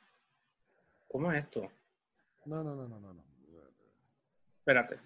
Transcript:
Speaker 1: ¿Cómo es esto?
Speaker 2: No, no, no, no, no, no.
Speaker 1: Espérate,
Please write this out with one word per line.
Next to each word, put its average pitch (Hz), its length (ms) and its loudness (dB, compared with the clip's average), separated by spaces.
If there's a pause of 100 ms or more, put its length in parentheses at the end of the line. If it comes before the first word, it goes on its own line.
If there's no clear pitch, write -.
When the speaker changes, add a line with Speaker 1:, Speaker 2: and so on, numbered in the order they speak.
(1080)
Speaker 1:
¿Cómo 156 240 0
es 151 120 2
esto? 101 260 -6 (760)
Speaker 2:
No, 156 180 -6
no, 151 120 -6
no, 131 120 -10
no, 113 120 -14
no, 98 140 -18
no. 82 100 -20 (1400)
Speaker 1:
Espérate, 131 460 6